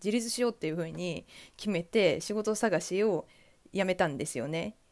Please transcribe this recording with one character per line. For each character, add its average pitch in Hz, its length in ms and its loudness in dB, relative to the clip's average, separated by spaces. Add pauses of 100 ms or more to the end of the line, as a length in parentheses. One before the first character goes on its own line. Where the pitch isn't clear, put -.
自 202 80 -2
立 233 200 0
し 240 100 -4
よ 240 80 2
う - 40 0
っ - 20 -20
て - 120 -6
い 160 40 -2
う 160 60 -4
風 165 160 -4
に 165 340 -6 (320)
決 208 100 -6
め 175 140 0
て 175 400 4
仕 - 100 -4
事 214 220 0
探 180 260 2
し 190 240 0
を 196 220 0 (460)
や 190 120 0
め 185 100 2
た 180 120 2
ん 139 100 -2
で 151 100 -4
す - 120 -6
よ 117 100 -4
ね。 170 280 -4 (160)